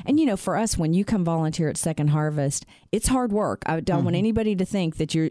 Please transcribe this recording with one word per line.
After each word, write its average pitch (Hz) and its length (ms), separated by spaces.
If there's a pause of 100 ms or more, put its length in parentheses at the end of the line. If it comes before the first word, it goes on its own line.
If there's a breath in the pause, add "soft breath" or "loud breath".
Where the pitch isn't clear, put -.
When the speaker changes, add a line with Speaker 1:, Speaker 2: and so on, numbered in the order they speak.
Speaker 1:
And, 294 140
you 320 60
know, 208 100
for 180 200
us, 214 220
when 165 160
you 190 100
come 196 200
volunteer 160 440
at - 80
Second 151 320
Harvest, 151 560 (280 loud breath)
it's - 160
hard 247 240
work. 190 340
I 160 140
don't 214 240
want 147 100
Speaker 2:
Mm-hmm. - 60
Speaker 1:
anybody 214 360
to 185 80
think 180 340
that 156 140
you're, 160 180